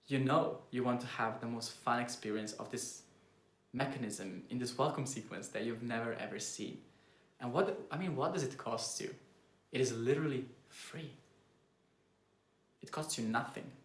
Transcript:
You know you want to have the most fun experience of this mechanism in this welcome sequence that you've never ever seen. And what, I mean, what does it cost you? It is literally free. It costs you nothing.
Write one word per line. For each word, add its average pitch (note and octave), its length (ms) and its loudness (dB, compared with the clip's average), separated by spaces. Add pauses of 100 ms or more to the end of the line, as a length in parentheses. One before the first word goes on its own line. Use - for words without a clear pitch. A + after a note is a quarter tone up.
You C#3 120 4
know C3+ 380 6 (140)
you B2 120 2
want A#2+ 180 4
to - 60 -6
have A2+ 320 0
the A#2 80 -4
most A#2 240 -2
fun - 280 2
experience G#2+ 540 -2
of - 180 -8
this - 320 -6 (680)
mechanism G#2+ 800 -2
in B2 100 -2
this A#2+ 180 -2
welcome C#3 280 4
sequence - 440 -6
that G#2 140 -4
you've A#2 180 -2
never A#2 320 -2
ever G2+ 260 -4
seen. - 380 -6 (600)
And B2 140 -4
what, F#3+ 280 4 (100)
I C#3+ 60 -2
mean, D#3+ 180 2
what C3+ 180 2
does C3 100 2
it B2+ 140 -2
cost - 440 -2
you? - 120 -4 (580)
It B2 100 2
is B2+ 120 6
literally C3+ 520 4 (240)
free. - 420 -10 (1700)
It - 100 -12
costs - 260 -2
you A#2 80 0
nothing. A#2 380 0 (220)